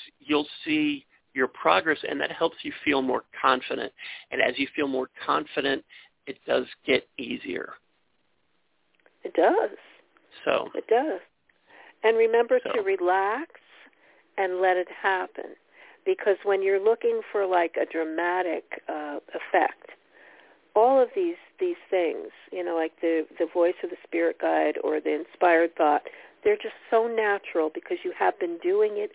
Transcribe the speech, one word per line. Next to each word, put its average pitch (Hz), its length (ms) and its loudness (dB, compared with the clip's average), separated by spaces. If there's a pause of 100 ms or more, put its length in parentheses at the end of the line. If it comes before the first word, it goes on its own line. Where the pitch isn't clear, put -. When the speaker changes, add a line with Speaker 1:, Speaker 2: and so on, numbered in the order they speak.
(180)
Speaker 1:
you'll 147 280 -2 (180)
see 151 420 -2 (280)
your 127 140 0
progress, 165 500 2 (100)
and 143 120 -4
that 147 120 -4
helps 165 320 -2
you 147 80 -8 (120)
feel 143 180 2
more 123 220 -2 (160)
confident. 127 520 0 (380)
And - 120 -4
as 127 160 -2
you 135 160 -2
feel 147 140 -2
more 131 220 -4 (140)
confident, 147 600 -4 (420)
it - 200 -14
does 127 180 0 (220)
get 143 200 0 (120)
easier. - 560 -8 (1500)
Speaker 2:
It - 120 -10
does. 262 420 2 (680)
Speaker 1:
So - 280 0
Speaker 2:
It - 140 -8
does. 254 320 2 (840)
And 226 140 4
remember 233 480 4
Speaker 1:
so. - 80 -6
Speaker 2:
to 233 80 0
relax 196 680 0 (880)
and 185 240 -2
let 185 160 4
it 180 100 -2 (140)
happen. - 540 -4 (500)
Because 190 380 2
when 196 180 2
you're 196 200 2
looking 226 380 2 (100)
for, 202 160 -2
like, 175 300 0
a - 80 0
dramatic, 170 800 -4 (240)
uh, 151 300 -8 (160)
effect, - 560 0 (840)
all 254 280 6
of 233 120 4
these, 175 220 -2 (220)
these 175 180 -2 (140)
things, 175 380 0 (240)
you 180 120 -6
know, 175 120 -4
like 160 240 -2
the, 165 260 0 (120)
the 170 140 2
voice 175 300 2
of 175 80 -8
the 180 140 -10
spirit 165 360 -2
guide 156 420 2
or 156 180 0
the 151 140 -2
inspired 170 640 2
thought, 151 260 4 (420)
they're 208 120 4
just 220 180 -12 (160)
so 226 160 4
natural 202 680 0
because - 300 -6
you - 140 -4
have - 200 2
been - 240 -4
doing 208 340 2
it 208 180 -4